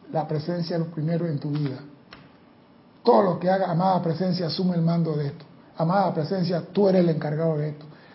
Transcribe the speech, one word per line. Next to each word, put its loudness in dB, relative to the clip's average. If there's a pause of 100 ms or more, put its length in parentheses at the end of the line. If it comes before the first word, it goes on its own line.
(120)
La -2
presencia -6
es -2
lo -4
primero -4
en -4
tu -6
vida. -4 (1300)
Todo 6
lo 2
que -2
haga, 2
amada 2
presencia, -2
asume 0
el 0
mando 0
de -2
esto. -12 (320)
Amada 2
presencia, -2 (100)
tú 4
eres 6
el 4
encargado -2
de -2
esto. -14 (280)